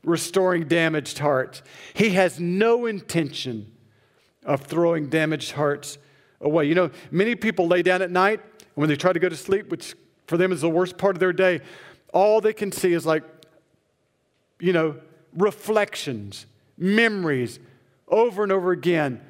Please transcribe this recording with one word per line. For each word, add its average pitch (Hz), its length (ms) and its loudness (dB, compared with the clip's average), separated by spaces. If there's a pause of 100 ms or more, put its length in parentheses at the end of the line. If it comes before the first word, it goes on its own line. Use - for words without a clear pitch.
restoring 170 640 0
damaged 160 500 0
hearts. 139 420 -2 (320)
He 220 180 2
has 185 280 2
no 214 480 0
intention 139 840 -6 (720)
of 139 180 -2
throwing 165 460 -2
damaged 156 440 -2
hearts 143 460 -4 (420)
away. 151 260 2
You 151 80 2
know, 175 160 2 (200)
many 208 240 0
people 190 320 -2
lay 175 160 2
down 180 180 2
at 180 100 -4
night, 196 300 2
and - 360 -20
when 151 120 2
they 147 80 2
try 180 160 2
to 175 60 0
go 180 100 0
to 165 80 -6
sleep, 190 340 -2
which - 240 -10 (320)
for 165 120 -2
them 185 140 2
is 147 100 -4
the 165 80 2
worst 180 260 0
part 190 200 0
of 160 40 -6
their 185 120 2
day, 180 280 2 (540)
all 214 260 6
they 214 140 0
can 202 180 -6
see 180 220 0
is, 156 100 -2
like, 156 200 0 (1400)
you 180 120 2
know, 160 240 0 (380)
reflections, 190 1120 -2 (320)
memories, 185 800 0 (480)
over 208 380 2
and 190 80 0
over 185 180 0
again 156 600 0